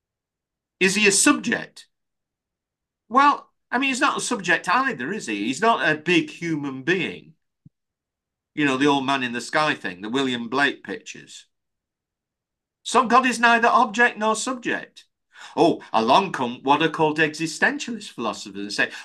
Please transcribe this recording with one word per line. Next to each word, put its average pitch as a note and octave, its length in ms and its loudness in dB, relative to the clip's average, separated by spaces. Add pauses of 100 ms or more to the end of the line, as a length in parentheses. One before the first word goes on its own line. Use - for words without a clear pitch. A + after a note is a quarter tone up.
(800)
Is F#3+ 160 2
he G#3+ 120 4
a F#3+ 40 6
subject? G#3+ 760 0 (1200)
Well, C4+ 440 2 (200)
I - 60 -2
mean, C4+ 120 0
he's B3 120 -2
not D#3+ 160 0
a A#2+ 40 -4
subject F3+ 480 -2
either, G3 420 -2
is G#3 160 -8
he? G#2 180 -4
He's C3+ 160 -4
not G#3 280 2
a D3+ 80 0
big D#3 320 0
human C#3+ 540 -8
being. D#3+ 500 -4 (1200)
You D3+ 120 -2
know, C3 120 2
the C#3+ 100 4
old C#3 180 2
man C3+ 180 0
in A#2+ 100 -6
the A#2+ 80 -6
sky D#3 340 0
thing, F2+ 260 -10
the A2 80 -10
William B2 380 -2
Blake C3+ 360 -2
pictures. - 640 -14 (1400)
So A#3+ 220 2
God A#3+ 200 6
is A#3 140 -2
neither A#3 280 4
object A#3 500 2
nor G#3+ 180 0
subject. G#3+ 680 -6 (520)
Oh, D#3 240 4 (100)
along C#3 400 4
come B2 320 -6
what C#3+ 180 2
are D#3+ 80 2
called D#3 300 0
existentialist F#3 920 -4
philosophers G2+ 500 -8
and G#2 120 -10
say, B2 180 -2 (140)